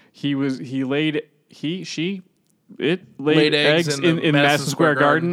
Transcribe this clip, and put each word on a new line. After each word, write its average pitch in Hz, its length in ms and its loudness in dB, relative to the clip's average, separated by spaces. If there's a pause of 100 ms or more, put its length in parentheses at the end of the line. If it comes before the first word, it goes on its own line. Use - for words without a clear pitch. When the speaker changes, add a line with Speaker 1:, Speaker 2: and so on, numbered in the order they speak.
(120)
Speaker 1:
he 143 220 -6
was, 135 240 -4
he 131 260 -6
laid, 143 380 -2 (260)
he, 170 360 -10
she, 185 360 -6 (580)
it 175 220 -2 (180)
laid 151 180 2
Speaker 2:
Laid 151 180 4
eggs 151 340 2
Speaker 1:
eggs 143 100 -4
Speaker 2:
in 139 60 -6
Speaker 1:
in, 165 120 2
Speaker 2:
the - 60 -4
Speaker 1:
in 160 120 2
Speaker 2:
Madison 143 160 4
Speaker 1:
Madison 143 200 0
Speaker 2:
Square 151 260 2
Speaker 1:
Square 135 120 2
Garden, 160 240 2